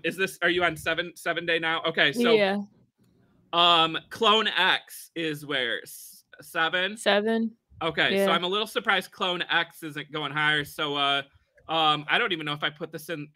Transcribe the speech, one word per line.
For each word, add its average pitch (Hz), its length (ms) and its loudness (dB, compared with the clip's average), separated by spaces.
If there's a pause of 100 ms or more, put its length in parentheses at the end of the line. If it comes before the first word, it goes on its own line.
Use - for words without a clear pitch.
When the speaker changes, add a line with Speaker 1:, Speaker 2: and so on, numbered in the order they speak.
Speaker 1:
is 165 140 -4
this, 185 260 -2
are 175 80 2
you 175 140 2
on 160 120 0
seven, 165 380 -4
seven 170 320 -6
day 165 140 0
now? 165 240 -2
Okay, 160 280 2
so, 233 200 2
Speaker 2:
Yeah. 202 260 4 (920)
Speaker 1:
um, 165 440 4 (140)
Clone 220 380 4
X - 680 -2
is 151 320 -4
where? 123 360 -2
S-, - 420 -20 (160)
seven? 180 560 -2
Speaker 2:
Seven. 220 560 2 (280)
Speaker 1:
Okay, 165 360 0
Speaker 2:
Yeah. 196 100 2
Speaker 1:
so 175 60 4
I'm 170 120 2
a 180 40 -4
little 208 180 -2
surprised 202 460 -2
Clone 180 380 -4
X 165 340 -2
isn't 147 260 -10
going 147 220 -6
higher. 151 320 0
So, 147 320 -4
uh, 139 260 2 (460)
um, 151 400 2
I 156 100 2
don't 226 140 0
even 160 140 -6
know 147 80 -4
if 151 100 -4
I 151 60 -2
put 156 200 -10
this 160 180 -14
in, 147 280 -8